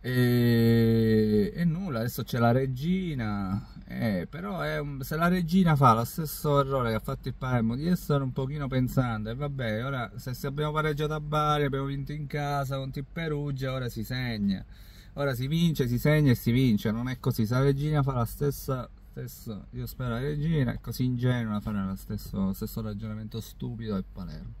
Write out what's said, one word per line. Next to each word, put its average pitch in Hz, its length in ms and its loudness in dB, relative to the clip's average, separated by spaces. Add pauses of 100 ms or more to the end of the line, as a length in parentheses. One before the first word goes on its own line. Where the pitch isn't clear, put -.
E, 113 1500 6
e 170 100 0
nulla, 165 320 -2
adesso 120 260 -4
c'è 123 140 -4
la 117 140 6
regina, 127 1160 -2 (180)
eh, 98 420 -2
però 180 300 -8
è 151 180 -4
un, 143 240 -6
se 143 140 -6
la 165 120 2
regina 175 480 4
fa 135 200 8
lo 117 80 2
stesso 143 560 0
errore 135 300 2
che 110 80 2
ha - 20 0
fatto - 280 -6
il 127 60 -6
Palermo 123 420 -2
di 151 120 -4
essere 151 340 2
un 131 100 -4
pochino 139 360 -4
pensante, 123 640 0
e 120 40 -6
vabbè, 131 480 -4
ora 127 320 -6
se, 127 200 -8
se - 100 -8
abbiamo 147 280 -2
pareggiato 151 420 0
a 151 40 -4
Bari, 151 440 2
abbiamo 135 240 0
vinto 139 240 -6
in 151 160 -8
casa 143 500 -4
contro 135 240 -6
il 139 100 -10
Perugia, 147 640 -4
ora 127 160 -4
si 113 140 -6
segna, 110 600 -2 (500)
ora 143 200 0
si 127 140 -4
vince, 156 400 2
si 120 100 2
segna 147 320 4
e 120 60 6
si - 160 0
vince, 117 400 4
non 117 180 -4
è 127 100 -8
così. 117 280 0
Se 123 80 0
la 135 80 4
regina 143 400 2
fa 139 100 0
la 120 120 0
stessa, 135 640 -4 (220)
stesso, 117 640 -12
io 120 160 -8
spero 123 240 -6
la 117 80 -2
regina, 147 520 0
è - 100 -6
così 120 220 -4
ingenua, 120 580 0
farà 101 220 -2
lo 95 120 -2
stesso, 98 580 -4
stesso 107 280 -6
ragionamento 107 600 -8
stupido 113 540 -8
del 95 180 -4
Palermo. 92 480 -12